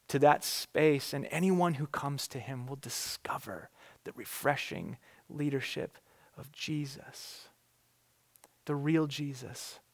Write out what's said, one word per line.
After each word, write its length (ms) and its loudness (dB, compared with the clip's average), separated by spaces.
to 120 0
that 260 8
space. 680 2
And 160 -2
anyone 440 4
who 140 -2
comes 420 -4
to 100 -6
him 260 -8
will 120 -8
discover 920 -6
the 80 -8
refreshing 840 -2
leadership 680 -2
of 160 -16
Jesus, 960 -8
the 120 -2
real 320 4
Jesus, 760 -8